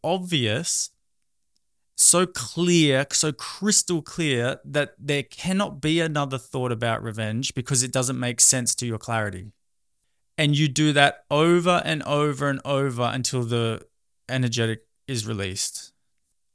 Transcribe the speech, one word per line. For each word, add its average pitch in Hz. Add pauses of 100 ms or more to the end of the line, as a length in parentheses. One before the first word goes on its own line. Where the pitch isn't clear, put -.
obvious, 160 (1040)
so 175
clear, 160
so 156
crystal -
clear 135
that 143
there 143
cannot 190
be 156
another 147
thought 127
about 113
revenge 113
because 127
it 123
doesn't 127
make 123
sense 123
to 123
your 113
clarity. 104 (880)
And 147
you 151
do 151
that 143
over 175
and 156
over 143
and 139
over 135
until 123
the 117 (440)
energetic 117 (180)
is 113
released. 98 (640)